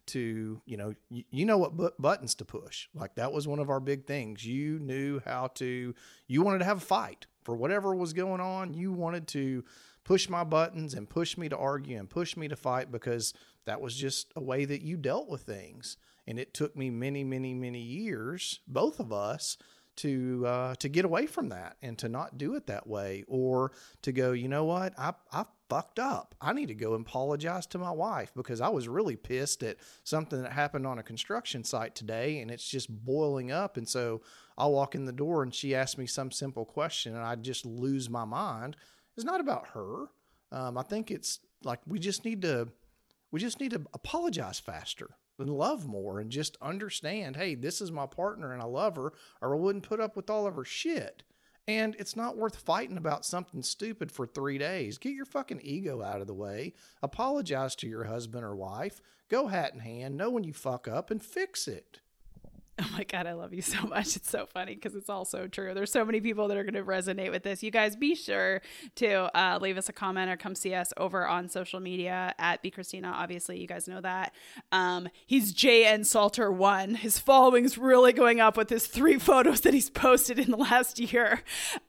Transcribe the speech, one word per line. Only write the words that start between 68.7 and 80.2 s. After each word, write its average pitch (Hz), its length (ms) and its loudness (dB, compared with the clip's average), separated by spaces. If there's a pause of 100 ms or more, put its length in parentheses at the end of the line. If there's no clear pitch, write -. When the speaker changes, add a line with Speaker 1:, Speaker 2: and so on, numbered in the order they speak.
Speaker 2:
to, 196 440 2
uh, 185 220 4
leave 190 160 0
us 190 120 -4
a 208 40 -10
comment 185 380 0
or 180 60 -2
come 190 180 -6
see 185 180 -2
us 180 240 -2
over 180 300 0
on 175 220 0
social 185 300 -6
media 180 600 -2
at 170 240 2
B 190 80 -4
Christina. 185 380 -10
Obviously, 180 500 -6
you 180 80 -8
guys 175 200 -6
know 185 140 -10
that. 185 320 -4 (380)
Um, 180 360 2 (200)
he's 214 260 4
J 233 320 10
N 214 180 6
Salter 208 480 6
one. 196 440 4
His 214 240 0
following's 254 580 10
really 254 340 12
going 233 280 8
up 220 180 8
with 220 140 2
his 220 160 2
three 277 320 8
<laughs> - 0 -
photos 262 420 8
that 285 140 8
he's - 160 4
posted 254 480 8